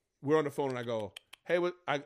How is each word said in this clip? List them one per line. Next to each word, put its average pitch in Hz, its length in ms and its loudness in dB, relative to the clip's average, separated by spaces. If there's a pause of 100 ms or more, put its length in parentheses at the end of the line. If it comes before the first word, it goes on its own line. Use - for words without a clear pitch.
(220)
We're 143 160 4
on 151 60 2
the 139 60 -2
phone, 139 200 -2
and 127 80 -4
I 123 40 -6
go, 110 320 -4 (300)
"Hey, 170 140 2
what?" 175 160 0 (140)
I, 139 180 0